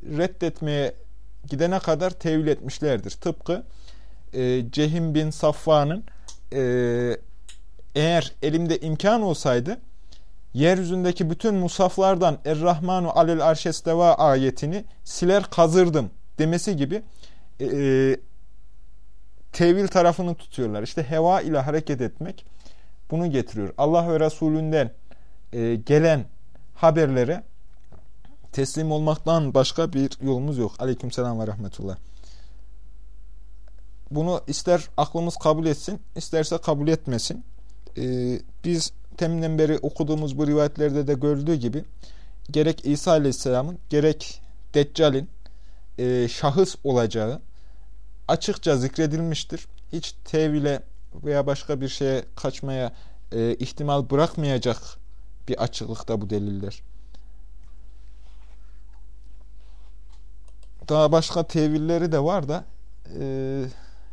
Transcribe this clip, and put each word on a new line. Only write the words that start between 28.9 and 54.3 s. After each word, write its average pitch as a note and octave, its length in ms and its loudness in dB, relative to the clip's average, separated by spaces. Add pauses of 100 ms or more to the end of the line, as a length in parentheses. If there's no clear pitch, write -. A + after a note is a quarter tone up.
olmaktan D3+ 640 2
başka C3+ 380 4
bir C3+ 180 2 (120)
yolumuz C3+ 360 0
yok. G#2+ 200 0
Aleykümselam B2 640 -2
ve A2 60 -2
rahmetullah. G2 500 -6 (2250)
Bunu D#3+ 360 0
ister F3 500 2
aklımız E3 400 0
kabul D#3 300 2
etsin, D#3+ 360 -2 (140)
isterse D#3+ 420 0
kabul D3 300 0
etmesin. C3 560 0 (520)
Ee, B2 440 -2 (240)
biz E3 280 0 (240)
teminden D#3+ 420 0
beri D#3 200 6
okuduğumuz D3+ 600 0
bu D3+ 80 2
rivayetlerde D3 600 2
de C#3+ 80 2
görüldüğü D3 400 2
gibi C3 300 -2 (640)
gerek D3+ 360 2
İsa C#3+ 240 2
Aleyhisselam'ın, C#3+ 680 4 (120)
gerek D3+ 520 2 (320)
Deccal'in, D3 540 4 (720)
e, B2 300 2
şahıs D#3 560 2
olacağı A#2 560 2 (880)
açıkça E3 480 2
zikredilmiştir. D#3 920 0 (260)
Hiç D#3+ 220 -6 (100)
tevile D3 580 2 (320)
veya D3 320 0
başka C#3 340 -2
bir C3+ 80 -2
şeye C3+ 360 0 (120)
kaçmaya, C3 560 -4 (400)
e, A#2 220 2
ihtimal C#3+ 560 -2
bırakmayacak C#3 680 2 (680)